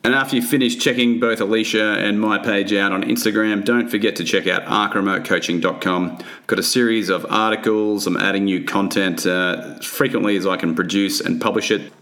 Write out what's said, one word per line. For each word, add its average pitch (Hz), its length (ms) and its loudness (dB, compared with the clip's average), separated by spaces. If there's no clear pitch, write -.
And 123 100 4
after 135 220 0
you've 120 100 2
finished 127 340 0
checking 120 400 2
both 113 220 0
Alicia 107 560 0
and 104 240 0
my 107 160 2
page 101 340 0
out 98 200 2
on 98 120 -2
Instagram, 107 640 0
don't 120 240 2
forget 104 280 0
to 87 60 -4
check 90 220 0
out 92 220 0
arc 104 260 0
remote 95 320 0
coaching 87 340 0
dot 87 220 -2
com. 90 380 -2
Got 98 140 0
a 92 40 -2
series 113 460 2
of 90 220 0
articles. 107 720 0
I'm 90 100 0
adding 98 300 2
new 90 180 0
content, 95 640 0
uh, 90 540 -2
frequently - 580 0
as 90 80 -2
I 92 100 2
can 85 200 -2
produce 95 440 0
and - 220 -2
publish 107 300 0
it. 101 200 -2